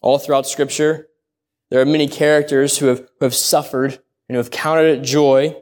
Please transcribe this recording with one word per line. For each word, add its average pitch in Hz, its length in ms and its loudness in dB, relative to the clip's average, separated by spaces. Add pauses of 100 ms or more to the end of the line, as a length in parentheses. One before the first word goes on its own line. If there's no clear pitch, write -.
All 139 180 2
throughout 139 260 -2
Scripture, 151 640 -4 (640)
there 127 100 2
are 131 40 4
many 151 220 2
characters 147 680 0
who 143 100 0
have, 123 120 0 (200)
who 143 60 -2
have 127 80 0
suffered 139 600 -2 (340)
and 123 80 -8
who - 20 -2
have 120 140 -4
counted 156 480 2
it - 20 -10
joy 135 600 2